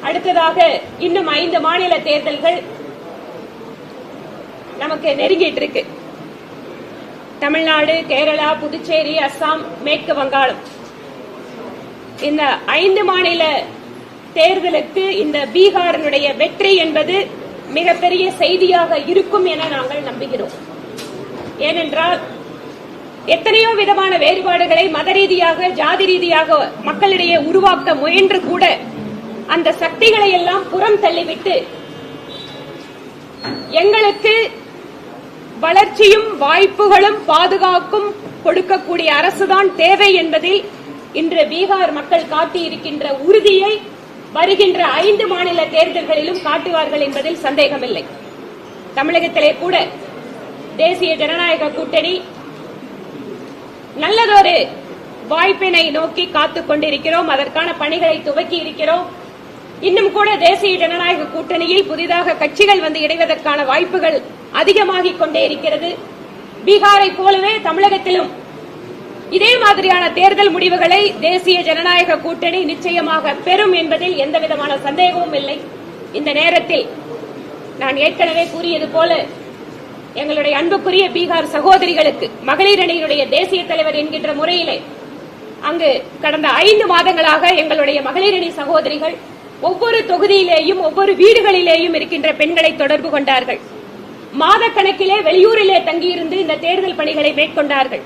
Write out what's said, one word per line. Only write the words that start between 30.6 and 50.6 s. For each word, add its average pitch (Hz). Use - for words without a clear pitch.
புறம் 403
தள்ளிவிட்டு, 339
எங்களுக்கு 415
வளர்ச்சியும் 415
வாய்ப்புகளும் 392
பாதுகாக்கும் 370
கொடுக்கக்கூடிய 339
அரசுதான் 381
தேவை 392
என்பதில் 330
இன்று 330
பீகார் 370
மக்கள் 330
காட்டியிருக்கின்ற 311
உறுதியை 403
வருகின்ற 359
ஐந்து 415
மாநில 349
தேர்தல்களிலும் 320
காட்டுவார்கள் 302
என்பதில் 277
சந்தேகமில்லை. 262
தமிழகத்திலே 320
கூட 359